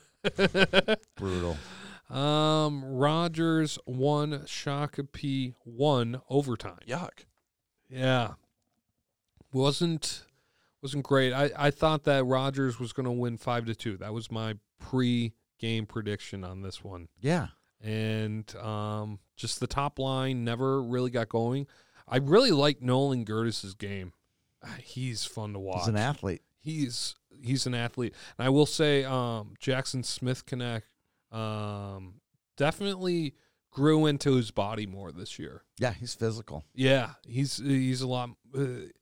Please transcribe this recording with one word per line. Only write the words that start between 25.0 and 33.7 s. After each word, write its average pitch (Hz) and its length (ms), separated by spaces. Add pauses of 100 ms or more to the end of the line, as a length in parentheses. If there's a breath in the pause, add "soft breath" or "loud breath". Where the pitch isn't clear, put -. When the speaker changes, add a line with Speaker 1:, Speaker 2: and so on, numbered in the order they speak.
Speaker 1:
fun 107 300
to 101 40
watch. 92 220
Speaker 2:
He's 92 80
an 107 80
athlete. 104 460 (180)
Speaker 1:
He's, 147 560 (260)
he's 127 240
an 123 80
athlete. 117 400 (240 loud breath)
And 120 80
I 131 40
will 143 160
say, 143 380
um, 117 540
Jackson 131 460
Smith - 420
Connect, 120 400 (460)
um, 104 880 (360)
definitely 175 760 (380)